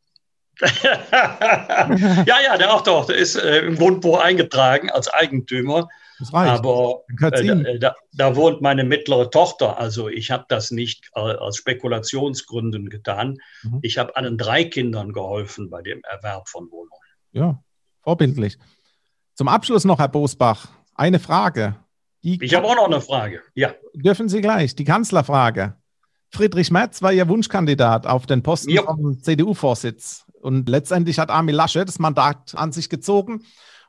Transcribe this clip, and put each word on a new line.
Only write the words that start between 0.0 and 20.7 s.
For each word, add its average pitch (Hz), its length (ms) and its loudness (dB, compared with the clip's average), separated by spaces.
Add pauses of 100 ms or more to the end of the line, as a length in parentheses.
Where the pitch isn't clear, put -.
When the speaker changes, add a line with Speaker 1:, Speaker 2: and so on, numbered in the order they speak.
Speaker 1:
<laughs> - 20 -16 (200)
Ja, 214 1600 2
ja, 247 140 2
der, 196 160 4
auch - 80 2
doch, 165 240 2
der - 100 0
ist, - 200 0
äh, 156 240 2
im 165 160 -2
Grundbuch 180 440 4
eingetragen 151 680 2
als 131 180 0
Eigentümer. 143 800 0 (300)
Speaker 2:
Das 131 140 -12
reicht. 165 200 2
Speaker 1:
Aber, 123 560 0
Speaker 2:
Dann 120 80 -10
gehört's 139 240 2
Speaker 1:
äh, 190 60 2
da, 214 60 4
Speaker 2:
Ihnen. 160 140 2
Speaker 1:
äh, 120 120 -4
da, 131 160 2 (180)
da 135 240 2
wohnt 156 240 4
meine 139 240 2
mittlere 127 460 0
Tochter. 151 480 2
Also 110 300 -6
ich 107 220 -8
hab 127 180 -6
das 113 220 -4
nicht, 117 440 -8
äh, 110 60 -6
aus 107 380 -6
Spekulationsgründen 117 1300 -6
getan. 107 480 -6 (240)
Speaker 2:
Mhm. 117 200 -6
Speaker 1:
Ich 113 160 -6
hab 123 180 -4
allen 120 220 -4
drei 117 260 0
Kindern 113 480 -6
geholfen 101 580 -10
bei 87 120 -16
dem 98 220 -12
Erwerb 98 440 -14
von 85 220 -16
Wohnungen. 85 300 -20 (320)
Speaker 2:
Ja, 147 300 -2 (400)
vorbildlich. 135 560 0 (760)
Zum - 140 -2
Abschluss 220 360 2
noch, 190 140 4
Herr 143 100 2
Bosbach, 127 580 0 (280)